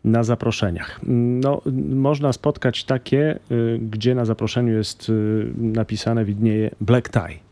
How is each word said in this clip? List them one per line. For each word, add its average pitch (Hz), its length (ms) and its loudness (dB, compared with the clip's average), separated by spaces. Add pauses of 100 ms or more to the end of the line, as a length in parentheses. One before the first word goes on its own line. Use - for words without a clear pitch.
na 113 200 4
zaproszeniach. 110 760 -2 (420)
No, 139 200 0 (280)
można 139 440 2
spotkać - 500 -2
takie, 139 560 0 (120)
y, 117 300 0
gdzie 113 340 0
na 120 100 0
zaproszeniu 113 480 0
jest, - 360 -2
y, 113 40 2 (440)
napisane, 110 680 -2
widnieje 107 460 2 (100)
black 117 280 2
tie. 80 300 -4 (120)